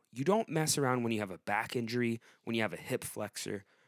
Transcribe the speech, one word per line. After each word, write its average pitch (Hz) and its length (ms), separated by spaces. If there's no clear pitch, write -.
You 123 120
don't 214 240
mess 156 280
around 127 260
when 117 100
you 107 80
have 101 100
a 87 80
back 107 380
injury, 117 440
when 117 140
you 113 60
have 95 100
a 85 40
hip - 280
flexor. 101 600